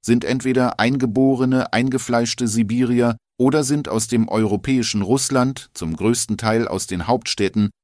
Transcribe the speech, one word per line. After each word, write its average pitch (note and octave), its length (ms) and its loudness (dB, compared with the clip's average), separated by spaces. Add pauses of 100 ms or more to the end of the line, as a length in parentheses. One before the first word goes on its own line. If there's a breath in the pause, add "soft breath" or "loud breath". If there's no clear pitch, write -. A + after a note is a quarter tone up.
sind A#2+ 180 2
entweder B2+ 560 -2
eingeborene, B2+ 920 2
eingefleischte A#2+ 720 0
Sibirier A#2 720 2 (220)
oder C3+ 240 4
sind C#3+ 260 -2
aus A2 180 -2
dem A#2 200 2
europäischen A2 760 0
Russland, B2+ 720 0
zum E2 220 -6
größten A2 420 0
Teil A2+ 300 0
aus - 200 -6
den F2+ 200 -4
Hauptstädten G#2+ 600 0 (140)